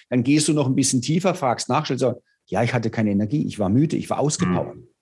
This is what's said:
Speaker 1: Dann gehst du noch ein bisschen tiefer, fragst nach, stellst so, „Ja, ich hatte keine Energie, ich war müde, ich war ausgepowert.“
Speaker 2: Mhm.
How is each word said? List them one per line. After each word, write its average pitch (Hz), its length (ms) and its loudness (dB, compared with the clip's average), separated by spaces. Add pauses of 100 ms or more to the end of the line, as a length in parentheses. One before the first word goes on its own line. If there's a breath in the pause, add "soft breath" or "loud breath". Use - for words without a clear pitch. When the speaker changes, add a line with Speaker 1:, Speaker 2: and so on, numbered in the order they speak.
(100)
Speaker 1:
Dann 123 120 2
gehst 147 240 2
du 170 60 2
noch 147 140 2
ein 131 100 0
bisschen 127 260 0
tiefer, 170 320 0
fragst 123 340 -2
nach, 147 180 0
stellst 131 160 -2
so, 120 200 -2 (240 soft breath)
„Ja, 101 160 -2
ich 120 100 0
hatte 117 180 -2
keine 107 200 0
Energie, 104 360 0
ich - 120 -8
war 98 100 0
müde, 135 280 2
ich - 140 -4
war - 100 -2
ausgepowert.“ 143 560 -2
Speaker 2:
Mhm. - 120 -20 (140)